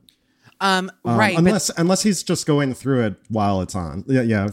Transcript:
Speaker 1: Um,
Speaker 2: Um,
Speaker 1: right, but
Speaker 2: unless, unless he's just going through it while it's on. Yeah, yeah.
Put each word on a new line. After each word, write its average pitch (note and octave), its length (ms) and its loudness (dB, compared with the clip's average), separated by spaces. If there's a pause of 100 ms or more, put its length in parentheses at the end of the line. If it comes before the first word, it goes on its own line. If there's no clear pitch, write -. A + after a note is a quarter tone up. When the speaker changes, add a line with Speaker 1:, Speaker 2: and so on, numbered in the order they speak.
(600)
Speaker 1:
Um, F#3+ 300 -2 (120)
Speaker 2:
Um, A#2 140 0
Speaker 1:
right, G3 180 2
but E3 100 4
Speaker 2:
unless, G3 320 2
unless F3 260 2
he's G#3 200 0
just - 220 -4
going C#3+ 280 0
through B2+ 320 0
it G2 100 -2 (120)
while G2+ 340 0
it's F2 140 -6
on. E2+ 320 -8
Yeah, C3 140 2
yeah. G#2+ 320 0